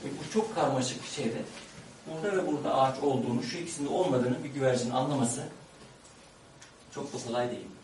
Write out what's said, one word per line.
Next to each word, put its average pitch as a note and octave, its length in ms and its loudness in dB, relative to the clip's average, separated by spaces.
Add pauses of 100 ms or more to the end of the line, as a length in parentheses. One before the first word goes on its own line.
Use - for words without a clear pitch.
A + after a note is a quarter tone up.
E, C#3 40 -6 (120)
bu - 140 -8
çok A3 220 2
karmaşık C3+ 480 2
bir - 60 -10
şeyde. A2+ 320 -4 (680)
Burada F#3+ 300 -2
ve D#3+ 100 0
burada C#3+ 340 2
ağaç C3 180 4
olduğunu, A#2+ 440 2
şu - 140 -4
ikisinde C#3+ 320 -4
olmadığını B2 540 2
bir C3+ 60 -6
güvercinin B2 420 2
anlaması C3 520 2 (1500)
çok - 180 -8
da - 40 -6 (100)
kolay A#2+ 240 0
değil. - 140 -6 (180)